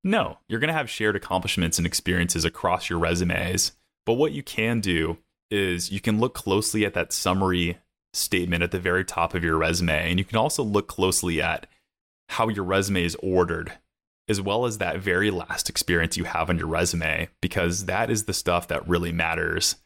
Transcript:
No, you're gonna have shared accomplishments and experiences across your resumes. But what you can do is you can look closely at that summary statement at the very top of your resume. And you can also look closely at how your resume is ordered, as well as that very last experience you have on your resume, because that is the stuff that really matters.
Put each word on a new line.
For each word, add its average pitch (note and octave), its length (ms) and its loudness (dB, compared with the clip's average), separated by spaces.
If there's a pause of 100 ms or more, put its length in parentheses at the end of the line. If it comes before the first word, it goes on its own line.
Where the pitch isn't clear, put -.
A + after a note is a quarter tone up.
No, F#3+ 340 0 (100)
you're A2+ 120 -2
gonna D#3 120 0
have D3 160 -2
shared G#2+ 280 0
accomplishments F2+ 600 0
and E2+ 80 2
experiences F2 580 0
across F2 440 0
your E2+ 120 0
resumes. F2 720 0 (340)
But A2+ 80 4
what D3 180 2
you C#3+ 100 -8
can A2+ 380 0
do E2 380 0 (320)
is F#2+ 400 0
you G2 100 -4
can A2 200 0
look B2 140 0
closely G#2 500 0
at G2+ 100 -2
that E2 180 -2
summary F2+ 680 0 (340)
statement F2 500 0
at F2 80 0
the F#2+ 80 -2
very F2+ 260 0
top - 300 -2
of F2 100 -2
your D#2+ 120 2
resume. E2 540 0
And F2+ 80 2
you F#2+ 60 0
can A2+ 140 -2
also B2+ 240 0
look G#2 260 0
closely F2+ 520 0
at E2 260 -2 (640)
how A2+ 180 2
your G2+ 160 -2
resume F#2+ 400 2
is E2 120 -2
ordered, F2 560 0 (560)
as G#2 120 0
well G#2 260 0
as G#2+ 120 -4
that F#2 220 -2
very F#2+ 300 2
last - 380 -4
experience E2+ 480 0
you F2 80 -2
have E2 260 -2
on F2 80 2
your E2 80 -2
resume, E2 600 0 (120)
because F2 460 -2
that G2 240 -2
is A2 140 0
the F#2+ 100 -4
stuff F2 340 0
that - 200 -2
really E2+ 240 2
matters. E2 720 -2